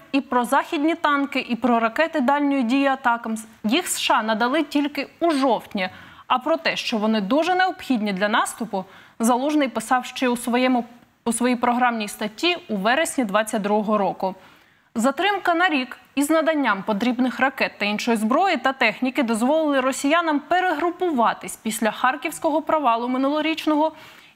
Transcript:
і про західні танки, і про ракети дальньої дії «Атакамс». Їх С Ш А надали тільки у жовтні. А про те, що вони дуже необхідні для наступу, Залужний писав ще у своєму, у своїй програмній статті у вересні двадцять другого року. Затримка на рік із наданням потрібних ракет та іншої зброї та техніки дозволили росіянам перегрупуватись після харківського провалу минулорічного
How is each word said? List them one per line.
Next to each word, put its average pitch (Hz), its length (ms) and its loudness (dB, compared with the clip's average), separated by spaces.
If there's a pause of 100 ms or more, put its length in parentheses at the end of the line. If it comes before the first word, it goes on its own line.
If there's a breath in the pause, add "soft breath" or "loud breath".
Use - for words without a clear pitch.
(120)
і 277 100 2
про 240 240 0
західні 302 500 0
танки, 277 540 0
і 240 60 0
про 240 240 2
ракети 302 420 0
дальньої 277 420 2
дії 277 240 2
«Атакамс». 233 580 -2 (180)
Їх 262 240 0
С - 120 -4
Ш - 140 0
А 240 100 2
надали 240 400 0
тільки 285 440 -2 (120)
у 339 120 2
жовтні. 220 580 0 (380 loud breath)
А 254 120 2
про 311 180 0
те, 175 180 -2
що - 220 -4
вони 220 240 0
дуже 311 340 0
необхідні 269 580 -2
для 196 160 0
наступу, 220 560 -4 (340 loud breath)
Залужний 262 480 2
писав 247 380 -2
ще - 240 -2
у 240 80 0
своєму, 247 480 0 (400)
у 233 80 -2
своїй 247 220 0
програмній 240 520 0
статті 311 500 -4 (120)
у 220 60 -2
вересні 254 480 0
двадцять 214 380 0
другого 208 360 0
року. 190 380 -2 (600 soft breath)
Затримка 339 580 0
на 349 160 2
рік 262 280 -4 (220)
із 285 100 0
наданням 285 540 2
потрібних 240 560 0
ракет 269 380 0
та 202 80 -2
іншої 214 320 0
зброї 294 400 2
та 262 160 0
техніки 254 500 0
дозволили 269 560 2
росіянам 285 600 0
перегрупуватись 339 1160 0
після 214 360 -2
харківського 294 680 -2
провалу 254 460 0
минулорічного 302 840 0 (440 loud breath)